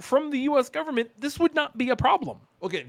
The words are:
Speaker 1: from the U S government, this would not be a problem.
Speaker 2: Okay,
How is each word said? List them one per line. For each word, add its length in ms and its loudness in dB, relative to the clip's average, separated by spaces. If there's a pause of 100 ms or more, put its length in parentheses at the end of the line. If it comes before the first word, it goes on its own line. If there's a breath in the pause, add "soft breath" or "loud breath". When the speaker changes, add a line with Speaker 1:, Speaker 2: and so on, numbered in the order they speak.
Speaker 1:
from 300 0
the 100 -2
U 160 0
S 120 2
government, 500 -4
this 220 -6
would 120 4
not 240 -2
be 140 0
a 60 4
problem. 420 2 (240)
Speaker 2:
Okay, 260 -4